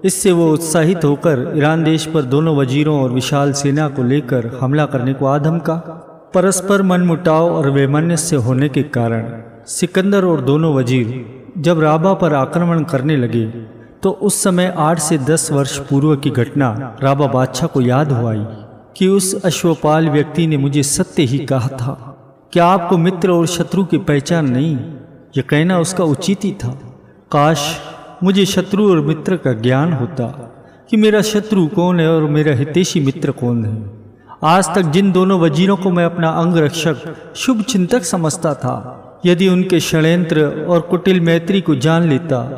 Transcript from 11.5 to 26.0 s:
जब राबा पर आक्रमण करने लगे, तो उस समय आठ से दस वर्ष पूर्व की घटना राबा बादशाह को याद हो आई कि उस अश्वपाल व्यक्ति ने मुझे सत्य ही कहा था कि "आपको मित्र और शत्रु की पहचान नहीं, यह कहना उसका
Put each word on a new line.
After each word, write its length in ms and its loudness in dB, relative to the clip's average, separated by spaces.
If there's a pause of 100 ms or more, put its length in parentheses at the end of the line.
जब 220 2
राबा 340 2
पर 200 0
आक्रमण 500 0
करने 320 -2
लगे, 300 0 (560)
तो 80 0
उस 320 -2
समय 360 0
आठ 200 2
से 200 -2
दस 340 -2
वर्ष 260 -2
पूर्व 380 2
की 140 -2
घटना 720 -2
राबा 240 2
बादशाह 400 -2
को 140 -2
याद 320 2
हो 140 0
आई 200 -4 (500)
कि 120 2
उस 360 0
अश्वपाल 640 0
व्यक्ति 380 0
ने 100 0
मुझे 260 0
सत्य 400 -2
ही 160 0
कहा 300 -2
था 480 -8 (360)
कि 80 2
"आपको 380 4
मित्र 320 0
और 160 4
शत्रु 380 -2
की 140 0
पहचान 520 0
नहीं, 260 0 (600)
यह 120 -2
कहना 300 2
उसका 260 -2